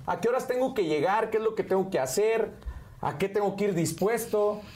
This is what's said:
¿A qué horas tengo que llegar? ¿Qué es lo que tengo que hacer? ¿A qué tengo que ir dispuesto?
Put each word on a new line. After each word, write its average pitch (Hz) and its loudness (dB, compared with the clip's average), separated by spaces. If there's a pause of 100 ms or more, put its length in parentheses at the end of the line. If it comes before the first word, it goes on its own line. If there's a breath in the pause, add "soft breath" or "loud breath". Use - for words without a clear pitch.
¿A 175 -4
qué 226 2
horas 247 0
tengo 254 0
que 208 0
llegar? 180 2
¿Qué 226 0
es 220 2
lo 220 0
que 190 -2
tengo 190 2
que 160 0
hacer? 220 2 (520 loud breath)
¿A 143 -4
qué 190 0
tengo 196 0
que 202 0
ir 202 2
dispuesto? 208 0 (140)